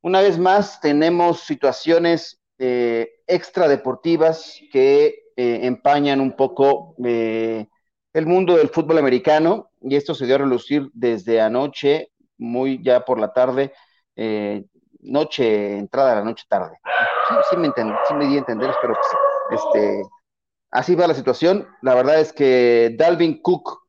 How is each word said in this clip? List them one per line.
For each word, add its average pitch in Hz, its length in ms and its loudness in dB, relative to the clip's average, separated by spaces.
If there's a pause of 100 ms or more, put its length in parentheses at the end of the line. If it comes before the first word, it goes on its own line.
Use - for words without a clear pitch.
Una 185 200 2
vez 196 160 4
más 190 440 0
tenemos 170 600 2
situaciones, 160 960 0 (200)
eh, 120 500 -2 (160)
extradeportivas 160 1300 0 (120)
que, 143 520 2 (120)
eh, 120 280 -2
empañan 139 580 0
un 131 140 -4
poco, 135 680 0
eh, 113 640 -4 (480)
el 160 140 -2
mundo 180 280 2
del 151 140 4
fútbol 160 300 0
americano, 156 720 0 (100)
y 135 140 -4
esto 143 180 -2
se 135 140 -6
dio 131 80 2
a - 20 0
relucir 139 560 -2
desde 113 480 -2
anoche, 143 680 -2 (260)
muy 123 460 -6
ya 123 200 2
por 123 160 -2
la 107 140 -4
tarde, 131 400 -2 (420)
eh, 104 500 -6 (340)
noche, 113 760 -2
entrada 123 380 0
a - 40 2
la 104 60 -4
noche 113 240 -10
tarde. 90 300 -4 (500)
Sí, - 80 -2 (140)
sí - 80 0
me 165 120 -2
enten-, 110 280 -4 (100)
sí 143 60 -2
me 143 140 -2
di 139 80 0
a 147 40 0
entender, 123 300 -4
espero 120 240 -2
que - 60 -2 (100)
sí. - 80 -4 (380)
Este, 101 460 0 (680)
así 135 240 0
va 175 140 2
la 160 80 2
situación. 156 520 0 (140)
La 127 140 2
verdad 143 260 4
es 156 100 -2
que 120 680 4
Dalvin 160 440 2
Cook - 480 -4